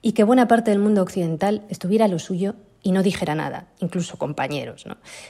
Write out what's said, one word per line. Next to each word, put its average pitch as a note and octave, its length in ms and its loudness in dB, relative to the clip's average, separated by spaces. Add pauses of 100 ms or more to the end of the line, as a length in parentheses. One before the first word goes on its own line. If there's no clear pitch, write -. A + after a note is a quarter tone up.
y A3+ 100 0
que A3 100 4
buena A#3+ 240 6
parte A#3 240 4
del G3+ 80 4
mundo G#3 240 4
occidental F#3 640 -2
estuviera G#3 360 0
a G#3 40 4
lo F3 120 -2
suyo F#3+ 340 -4 (280)
y F#3+ 100 0
no F#3+ 100 2
dijera F3+ 320 0
nada, C#3+ 320 -6 (140)
incluso E3+ 360 -6
compañeros, C#3 680 -6
¿no? - 100 -14 (340)